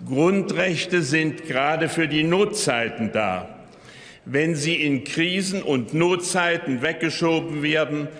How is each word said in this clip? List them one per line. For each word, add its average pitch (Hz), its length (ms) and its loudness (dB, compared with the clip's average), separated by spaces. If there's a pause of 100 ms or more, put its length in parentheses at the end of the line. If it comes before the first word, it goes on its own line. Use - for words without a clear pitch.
Grundrechte 175 960 2
sind 156 460 0
gerade 151 420 0
für 160 180 0
die 151 160 2
Notzeiten 127 880 2
da. 95 380 0 (760)
Wenn 156 300 0
sie 156 200 0
in 143 300 0
Krisen 185 580 -2
und 127 300 0
Notzeiten 170 920 0
weggeschoben 160 800 0
werden, 151 440 0 (120)